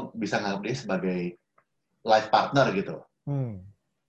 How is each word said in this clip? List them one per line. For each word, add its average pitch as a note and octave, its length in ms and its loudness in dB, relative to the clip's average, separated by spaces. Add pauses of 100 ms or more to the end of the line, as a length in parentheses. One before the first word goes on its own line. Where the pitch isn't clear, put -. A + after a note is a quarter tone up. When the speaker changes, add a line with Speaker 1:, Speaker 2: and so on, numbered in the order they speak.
(140)
Speaker 1:
bisa A2+ 220 -2
nganggap G2+ 260 -2
dia B2 140 -2
sebagai F#2 440 -2 (840)
life A2 240 4
partner A2+ 420 4
gitu. F2 300 -4 (240)
Speaker 2:
Hmm. A#2+ 400 -4 (440)